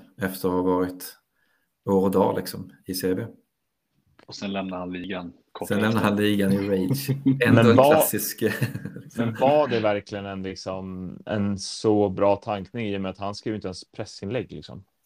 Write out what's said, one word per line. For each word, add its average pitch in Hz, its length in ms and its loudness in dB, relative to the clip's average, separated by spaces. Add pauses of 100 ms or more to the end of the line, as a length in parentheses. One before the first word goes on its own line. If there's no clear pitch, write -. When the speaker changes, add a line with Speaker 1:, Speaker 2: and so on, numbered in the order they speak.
(180)
Speaker 1:
efter 95 320 -4
att 90 60 0
ha 90 60 0
varit 92 560 -2 (680)
år 95 180 2
och 98 80 2
dag, 98 260 2
liksom, - 340 -10 (140)
i 95 80 -6
C 92 220 -2
B. 117 100 -4 (1000)
Speaker 2:
Och - 100 -18
sen 101 180 -6
lämnar 92 240 -6
han 90 160 -8
ligan 90 400 -8 (180)
kort - 160 -10
Speaker 1:
Sen 104 140 0
lämnar 110 160 2
Speaker 2:
efter. 104 120 2
Speaker 1:
han 101 80 0
ligan 104 340 2
i 98 60 2 (120)
rage. 98 400 0
Speaker 3:
<laughs> 135 160 -2
Speaker 1:
Ändå 123 380 6
Speaker 3:
Men 117 80 8
Speaker 1:
en 120 40 8
Speaker 3:
var, 135 180 8
Speaker 1:
klassisk - 500 0 (360)
<laughs> - 380 -14
Speaker 3:
men 113 180 -2
var 143 320 4
det 120 120 0
verkligen 104 460 -2
en, 95 180 -8
liksom, 92 800 -8
en 101 320 0
så 104 520 2
bra 98 260 2
tankning, 107 540 -6
i 98 80 -4
och 98 40 -4
med 95 100 -4
att 90 60 -12
han 101 180 -8
skrev 110 200 -6
inte 98 120 -8
ens - 240 -12
pressinlägg, 104 600 -8
liksom? 80 320 -16 (220)